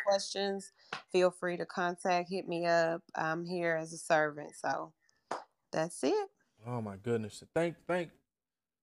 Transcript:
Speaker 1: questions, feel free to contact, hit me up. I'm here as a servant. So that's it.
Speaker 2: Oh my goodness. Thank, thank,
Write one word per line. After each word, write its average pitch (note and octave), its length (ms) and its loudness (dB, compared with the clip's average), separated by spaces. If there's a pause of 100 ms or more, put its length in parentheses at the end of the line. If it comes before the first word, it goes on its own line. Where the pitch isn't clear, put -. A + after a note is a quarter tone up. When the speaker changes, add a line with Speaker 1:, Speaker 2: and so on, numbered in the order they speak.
Speaker 1:
questions, G3 640 0 (400)
feel F3+ 180 6
free F3 280 -4
to D#3 80 -4
contact, F3 640 0
hit F#3 180 -4
me E3+ 160 -2
up. E3+ 380 4 (120)
I'm D#3+ 300 -2
here E3+ 320 0
as D#3+ 160 -6
a E3 60 -10
servant. D3+ 580 2
So D#3+ 380 -4 (760)
that's E3 300 -2
it. G4 260 2 (380)
Speaker 2:
Oh B2 140 -4
my G2+ 160 -6
goodness. A2 460 -2 (120)
Thank, E3 220 0 (100)
thank, - 240 -2 (720)